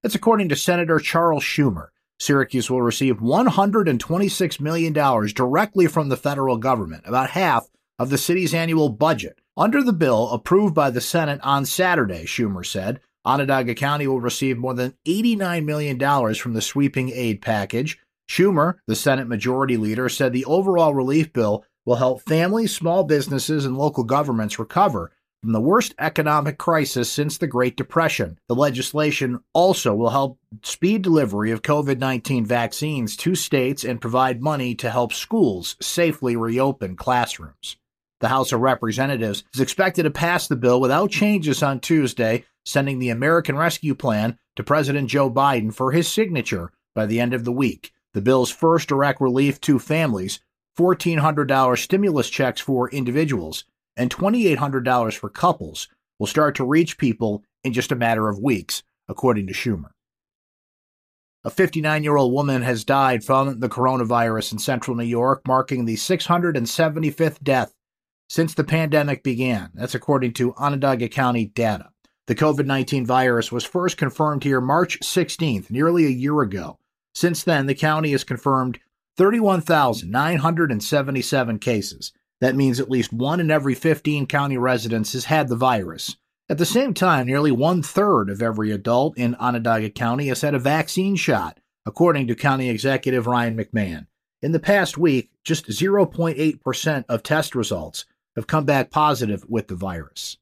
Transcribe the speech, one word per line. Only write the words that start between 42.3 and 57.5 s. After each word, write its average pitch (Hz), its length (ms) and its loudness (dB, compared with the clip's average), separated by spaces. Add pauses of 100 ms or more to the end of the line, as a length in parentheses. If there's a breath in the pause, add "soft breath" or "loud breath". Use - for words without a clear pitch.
sending 139 340 -2
the 123 120 -2
American 143 440 0
Rescue 156 400 -2
Plan 113 420 -2 (200)
to 104 60 -8
President 143 460 0
Joe 135 220 2
Biden 123 420 2
for 131 200 -2
his 160 160 2
signature 131 640 -2 (200)
by 110 120 0
the 113 160 0
end 120 120 0
of 117 120 -4
the 120 80 -4
week. 123 400 -2 (200)
The 101 80 -2
bill's 127 300 4
first 165 380 2
direct 139 320 0
relief 135 400 2
to 135 180 4
families, 127 640 -4 (340)
fourteen 175 440 2
hundred 147 280 2
dollar 131 280 4
stimulus 180 540 0
checks 127 300 -2
for 127 300 -2
individuals, 127 760 -2 (300)
and 123 140 0
twenty-eight 196 480 2
hundred 135 260 -2
dollars 120 300 2
for - 160 -10
couples, - 580 -2 (300)
will 104 100 -4
start 151 280 2
to 135 100 -2
reach 156 320 2
people 110 460 0 (200)